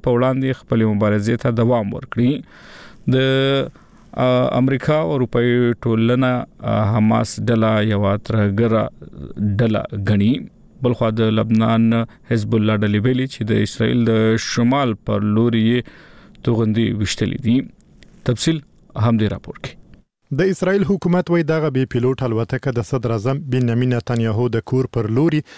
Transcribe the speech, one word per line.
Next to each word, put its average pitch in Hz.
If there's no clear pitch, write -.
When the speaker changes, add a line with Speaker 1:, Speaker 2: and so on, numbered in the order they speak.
Speaker 1:
په 123
وړاندې 131
خپلې 110
مبارزې 107
ته 123
دوام 113
ورکړي. 123
د، -
ا، 127
امریکا 135
او 165
اروپایي 123
ټولنه، 120
ا، 107
حماس 110
ډله 110
یوه 101
ترهګره 107
ډله 107
ګڼي. 104
بل 123
خوا 117
د 110
لبنان 113
حزب 110
الله 107
ډلې 104
ویلي 127
چې -
د 107
اسرائیل 120
د 113
شمال 123
پر 104
لوري 117
یې -
توغندي 113
ویشتلې 101
دي. 117
تفصیل 151
همدې 110
راپور -
کې. -
Speaker 2:
د 190
اسرائیل 190
حکومت 180
وایي، 170
دغه 156
بې 131
پیلوټ 127
الوتکه 117
د 110
صدر 117
اعظم 131
بنیامین 123
نتنیاهو 117
د 110
کور 127
پر 107
لوري 151